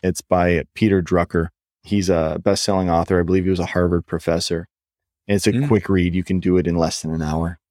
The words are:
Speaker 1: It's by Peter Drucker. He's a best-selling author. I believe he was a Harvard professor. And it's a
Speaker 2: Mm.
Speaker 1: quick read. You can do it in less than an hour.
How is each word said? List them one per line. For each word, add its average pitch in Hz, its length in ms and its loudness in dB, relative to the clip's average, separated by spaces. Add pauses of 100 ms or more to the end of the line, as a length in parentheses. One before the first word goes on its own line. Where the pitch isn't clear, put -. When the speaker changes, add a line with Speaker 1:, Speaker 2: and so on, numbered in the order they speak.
Speaker 1:
It's 90 180 -2
by 87 420 2 (120)
Peter 98 260 2
Drucker. 85 480 0 (340)
He's 98 260 -2
a 82 340 0
best-selling 95 460 0
author. 85 300 2
I 87 40 0
believe 90 220 2
he 95 40 0
was 92 100 0
a 87 60 -2
Harvard 87 400 0
professor. 85 600 -4 (600)
And 101 80 2
it's 98 120 0
a 104 60 2
Speaker 2:
Mm. 135 140 -2
Speaker 1:
quick 110 220 2
read. 90 240 2
You 90 100 -2
can 92 160 -2
do 90 180 2
it 85 100 0
in 85 100 0
less 80 240 -2
than 80 100 -6
an 80 100 -4
hour. 80 380 -4 (120)